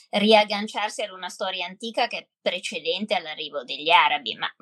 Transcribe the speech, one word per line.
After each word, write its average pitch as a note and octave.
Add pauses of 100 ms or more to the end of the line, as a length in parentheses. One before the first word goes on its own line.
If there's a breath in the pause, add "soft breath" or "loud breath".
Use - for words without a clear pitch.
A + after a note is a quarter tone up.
(180 loud breath)
riagganciarsi G#3
ad G3+
una F#3
storia F#3
antica A3+
che F#3
è E3 (120)
precedente F#3
all'arrivo D#3
degli C#3+
arabi, D3
ma -